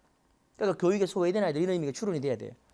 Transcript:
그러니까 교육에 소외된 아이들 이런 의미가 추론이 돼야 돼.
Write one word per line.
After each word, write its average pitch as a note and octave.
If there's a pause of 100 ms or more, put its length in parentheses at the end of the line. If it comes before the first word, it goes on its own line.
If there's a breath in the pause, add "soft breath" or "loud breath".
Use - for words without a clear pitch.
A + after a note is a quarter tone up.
(580 soft breath)
그러니까 G3
교육에 F#3+
소외된 F#3
아이들 D3+
이런 F#3
의미가 D#3
추론이 E3+
돼야 B2+
돼. G#2+ (180)